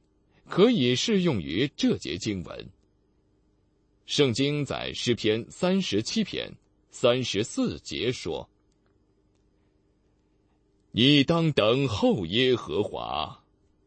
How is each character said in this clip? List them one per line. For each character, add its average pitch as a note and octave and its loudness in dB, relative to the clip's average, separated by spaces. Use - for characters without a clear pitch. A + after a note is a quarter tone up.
可 G#3+ 6
以 B2+ 4
适 G3 0
用 C#3+ 0
于 E2+ -2
这 B3+ 2
节 D2+ -8
经 G2 -6
文。 - -14
圣 C#3 2
经 C#3+ -2
在 B1+ -6
诗 - -2
篇 G#2+ 0
三 F#3+ 0
十 F#3+ -2
七 - -2
篇 A#1+ -8
三 B2 2
十 G2+ -2
四 C3 -4
节 F#2 -6
说 C#2 -8
：“你 C3+ 6
当 E3 2
等 B2+ 2
候 A#2+ 0
耶 B2 2
和 F#2+ -2
华， C2+ -6